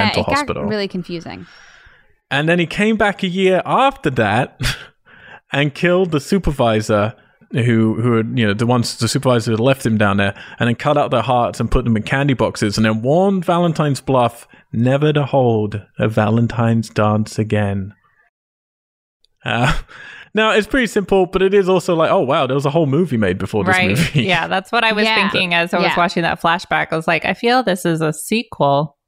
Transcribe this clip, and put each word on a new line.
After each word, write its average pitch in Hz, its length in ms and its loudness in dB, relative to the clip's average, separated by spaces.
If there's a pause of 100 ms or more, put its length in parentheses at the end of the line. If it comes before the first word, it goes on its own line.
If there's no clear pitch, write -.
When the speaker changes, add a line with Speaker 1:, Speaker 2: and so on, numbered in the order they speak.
Speaker 1:
a 220 40 2
mental - 160 0
Speaker 2:
it - 60 -6
got - 80 0
Speaker 1:
hospital. 277 300 -4
Speaker 2:
really 208 220 -4
confusing. 175 600 -10 (840)
Speaker 1:
And 143 180 -2
then 175 120 2
he 170 80 0
came 214 280 0
back 202 280 -2
a 190 40 0
year 185 380 0
after 214 460 0
that 107 500 0
<laughs> - 880 -10
and 143 220 0
killed 180 380 0
the 151 80 0
supervisor 113 960 0 (380)
who, 113 460 2
who 117 180 2
had, 117 200 -2
you 117 80 2
know, 101 80 2
the 117 140 -2
ones, 120 300 0
the 117 100 0
supervisor 123 420 0
who 117 40 0
had 107 60 0
left 131 240 0
him 113 140 2
down 101 200 2
there, 98 180 0 (240)
and 120 80 0
then 120 80 0
cut 147 200 0
out 143 140 0
their 127 140 0
hearts 120 360 0
and 117 120 -2
put 131 140 2
them 117 120 2
in 101 60 -4
candy 135 320 0
boxes, 104 420 -2
and 110 80 2
then 110 160 0
warned 180 440 2
Valentine's 165 560 0
Bluff 123 460 0 (240)
never 135 400 2
to 143 140 0
hold 110 560 0 (160)
a 110 100 0
Valentine's 113 840 0
dance 107 500 0
again. 104 540 -2 (1500)
Uh, 123 300 0 (320)
<laughs> - 280 -20
now, 214 180 2
it's 202 160 2
pretty 254 200 0
simple, 190 380 2
but 185 160 -2
it 190 120 2
is 190 160 4
also 185 260 2
like, 160 160 2
oh, 190 100 4
wow, 139 260 0
there 131 80 -2
was 139 100 0
a 143 60 0
whole 165 140 2
movie 139 320 0
made 95 200 0
before - 260 -2
this 185 120 2
Speaker 3:
Right. 185 140 2
Speaker 1:
movie. - 340 0
<laughs> - 0 -
Speaker 3:
Yeah, 170 240 0
that's 185 240 -4
what 233 120 0
I 220 80 2
was 214 140 0
Speaker 2:
Yeah. 214 240 0
Speaker 3:
thinking 185 240 -2
as 170 200 0
I 190 40 0
was 180 100 2
Speaker 2:
Yeah. 156 100 -2
Speaker 3:
watching 175 260 0
that 160 180 -4
flashback. 165 500 -2
I 165 40 -2
was 165 120 -6
like, 170 180 0
I 185 80 -2
feel 240 300 0
this 208 220 -2
is 165 160 0
a 156 120 0
sequel. - 840 -2 (100)